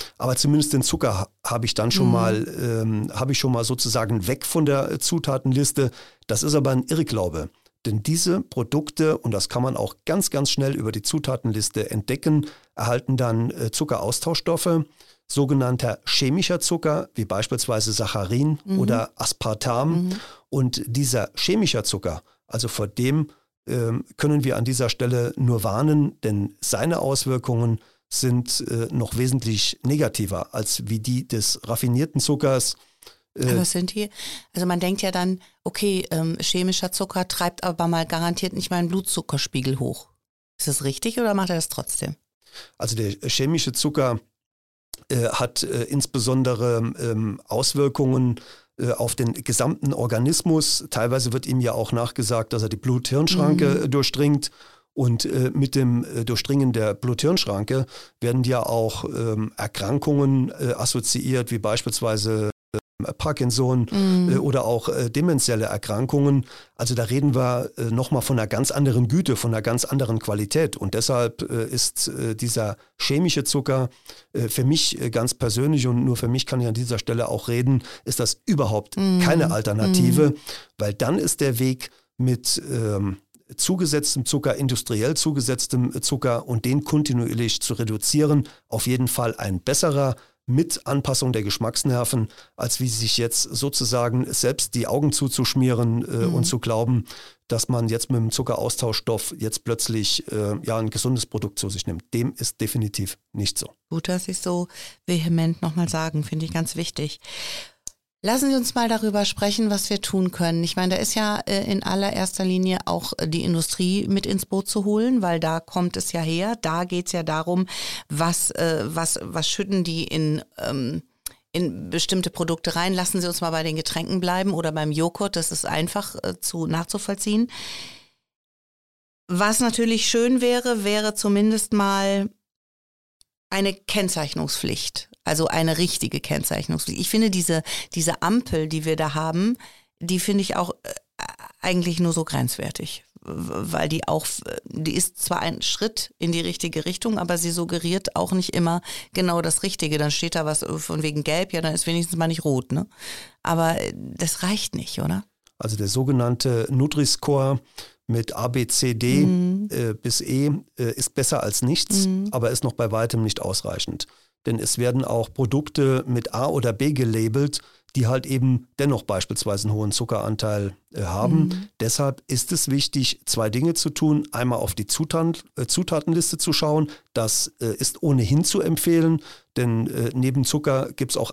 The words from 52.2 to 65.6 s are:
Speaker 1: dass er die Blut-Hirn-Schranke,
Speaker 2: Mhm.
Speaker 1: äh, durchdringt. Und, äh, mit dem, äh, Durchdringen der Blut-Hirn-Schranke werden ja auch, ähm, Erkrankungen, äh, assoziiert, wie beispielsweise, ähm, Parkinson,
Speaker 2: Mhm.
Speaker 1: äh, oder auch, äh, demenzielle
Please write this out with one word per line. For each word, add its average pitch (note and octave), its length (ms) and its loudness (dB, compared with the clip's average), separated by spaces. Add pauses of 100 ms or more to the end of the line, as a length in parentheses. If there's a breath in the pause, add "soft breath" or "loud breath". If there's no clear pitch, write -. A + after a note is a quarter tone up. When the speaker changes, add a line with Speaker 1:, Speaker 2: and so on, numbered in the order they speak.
Speaker 1:
dass A2 100 0
er A2 60 -2
die A2 80 -2
Blut-Hirn-Schranke, C#3+ 880 2
Speaker 2:
Mhm. - 180 2
Speaker 1:
äh, C#3+ 60 0
durchdringt. C#3+ 640 2 (420 loud breath)
Und, A#2+ 300 2
äh, B2+ 300 2
mit C#3 220 0
dem, A#2+ 280 4
äh, A#2 220 -4
Durchdringen B2+ 480 2
der G#2+ 200 2
Blut-Hirn-Schranke B2 920 0 (340 loud breath)
werden B2 240 2
ja B2 180 2
auch, A2+ 440 0
ähm, A2 500 -2
Erkrankungen, C3+ 920 2
äh, B2 240 -2
assoziiert, B2+ 760 0
wie A#2 100 -2
beispielsweise, A2 920 0 (240)
ähm, - 340 -8 (100)
Parkinson, B2+ 720 0
Speaker 2:
Mhm. F#3 440 4
Speaker 1:
äh, B2+ 40 4
oder C3 280 2
auch, A2+ 240 0
äh, A#2+ 200 0
demenzielle C3 560 2